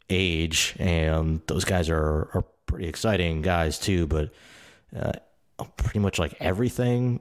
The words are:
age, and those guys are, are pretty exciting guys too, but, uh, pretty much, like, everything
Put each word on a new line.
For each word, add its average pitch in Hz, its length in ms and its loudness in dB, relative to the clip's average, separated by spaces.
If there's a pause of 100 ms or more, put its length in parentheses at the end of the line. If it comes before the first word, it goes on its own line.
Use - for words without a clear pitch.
age, 82 720 0
and 80 680 2
those 78 180 -2
guys 90 240 0
are, 78 440 0
are - 120 0 (200)
pretty 90 220 -4
exciting 85 560 0
guys 82 340 2
too, 87 300 0
but, 76 240 0 (640)
uh, - 180 -4 (640)
pretty - 220 0
much, 98 180 2
like, 80 220 -2
everything 123 800 0